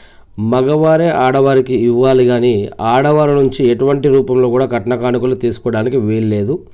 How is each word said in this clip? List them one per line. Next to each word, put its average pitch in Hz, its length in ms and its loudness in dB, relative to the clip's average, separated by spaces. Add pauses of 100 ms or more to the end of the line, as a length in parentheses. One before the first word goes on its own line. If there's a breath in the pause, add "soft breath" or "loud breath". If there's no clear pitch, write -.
(400 soft breath)
మగవారే 151 720 0
ఆడవారికి 131 640 0
ఇవ్వాలి 120 500 2
కానీ 120 440 0 (120)
ఆడవారి 147 520 2
నుంచి 135 340 0
ఎటువంటి 135 420 0
రూపంలో 127 400 2
కూడా 127 160 0
కట్న 120 300 -4
కానుకలు 123 400 -2
తీసుకోవడానికి 117 600 -4
వీల్లేదు. 110 760 -2